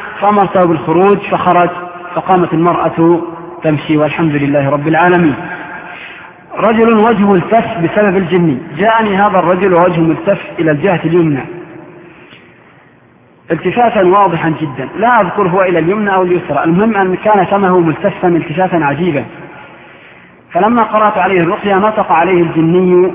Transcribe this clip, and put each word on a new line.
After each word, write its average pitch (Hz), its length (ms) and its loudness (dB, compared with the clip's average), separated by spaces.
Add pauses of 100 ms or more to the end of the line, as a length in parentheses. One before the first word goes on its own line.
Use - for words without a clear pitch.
(220)
فأمرته 196 440 2
بالخروج 170 520 2
فخرج، 175 520 0 (460)
فقامت 170 380 0
المرأة 165 680 2 (420)
تمشي 151 340 0
والحمد 151 380 0
لله 143 340 0
رب 143 180 -2
العالمين. 165 480 2 (1200)
رجل 226 360 2
وجهه 208 420 4
التف 202 420 0
بسبب 180 400 0
الجني، 170 400 0 (200)
جاءني 214 380 0
هذا 196 240 2
الرجل 180 340 0
ووجهه 170 280 2
ملتف 160 400 0 (180)
إلى 160 120 0
الجهة 160 340 0
اليمنى 156 400 0 (2000)
التفافا 202 560 0
واضحا 175 420 2 (120)
جدًا، 139 360 -8
لا 220 240 2
أذكر 185 260 -2
هو 180 140 0
إلى 180 180 0
اليمنى 202 340 0
أو 185 100 2
اليسرى، 160 400 -2
المهم 202 340 0
أن 185 180 0
كان 208 300 2
فمه 190 340 2
ملتفا 170 480 -2
التفافا 170 580 -2
عجيبا. 139 400 -2 (1300)
فلما 220 320 2
قرأت 214 340 0
عليه 190 240 0
الرقية 196 340 -2
نطق 214 360 0
عليه 175 300 2
الجني 180 720 2